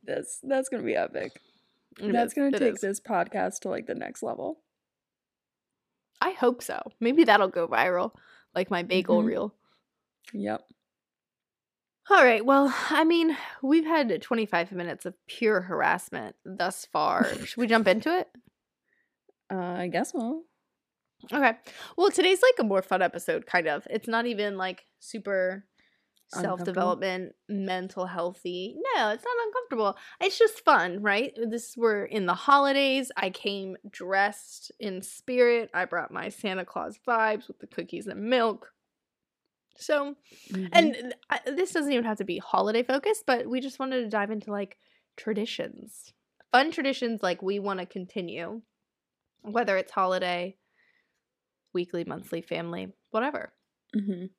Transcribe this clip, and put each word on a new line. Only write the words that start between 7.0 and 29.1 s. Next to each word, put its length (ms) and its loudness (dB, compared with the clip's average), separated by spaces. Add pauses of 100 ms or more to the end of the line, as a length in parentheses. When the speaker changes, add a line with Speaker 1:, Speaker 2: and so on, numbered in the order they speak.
Speaker 2:
Maybe 240 0
that'll 240 6
go 200 -2
viral, 440 0 (420)
like 160 -2
my 140 -2
bagel 340 2
Speaker 1:
Mm-hmm. 80 2
Speaker 2:
reel. 280 -2 (800)
Speaker 1:
Yep. 320 -6 (1500)
Speaker 2:
All 140 10
right. 200 6
Well, 300 6 (160)
I 140 4
mean, 320 4 (260)
we've 220 4
had 380 2
twenty-five 500 0
minutes 320 -6
of 100 -8 (120)
pure 340 2
harassment 840 -2
thus 420 -6
far. 380 2 (100)
Speaker 1:
<laughs> 100 -10
Speaker 2:
Should 140 -10
we 80 0
jump 200 4
into 300 2
it? 120 -2 (1200)
Speaker 1:
Uh, 60 -4
I 300 -4
guess 260 -2
we'll. 300 -4 (880)
Speaker 2:
Okay. 200 4 (460)
Well, 120 6
today's, 320 4
like, 160 8
a 60 2
more 160 2
fun 220 0
episode, 420 -2
kind 220 2
of. 240 -2
It's 180 -6
not 160 0
even, 320 -4
like, 300 -8 (140)
super 680 -4 (680)
Speaker 1:
Uncomfortable? 260 -4
Speaker 2:
self-development, 760 -2 (140)
mental 580 -4
healthy. 680 -6 (180)
No, 160 2